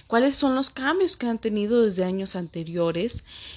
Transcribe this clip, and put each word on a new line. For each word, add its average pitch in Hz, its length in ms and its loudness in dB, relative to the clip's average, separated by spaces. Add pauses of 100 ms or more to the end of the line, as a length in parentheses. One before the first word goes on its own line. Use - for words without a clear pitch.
cuáles 262 260 4
son 262 220 2
los 269 120 0
cambios 330 480 0
que 247 120 -4
han 226 100 -2
tenido 220 460 2
desde 185 180 2
años 190 320 -2
anteriores, 170 880 -4 (340)